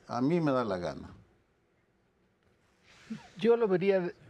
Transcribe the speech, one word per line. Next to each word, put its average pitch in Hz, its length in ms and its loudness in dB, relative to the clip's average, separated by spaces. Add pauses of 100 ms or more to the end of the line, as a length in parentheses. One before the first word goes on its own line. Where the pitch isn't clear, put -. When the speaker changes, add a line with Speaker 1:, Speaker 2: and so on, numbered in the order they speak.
Speaker 1:
a 120 140 -4
mí 165 180 2
me 151 120 2
da 127 120 0
la 98 140 -4
gana. 85 320 -8 (2250)
Speaker 2:
Yo 226 180 4
lo 233 120 2
vería, 185 420 2 (200)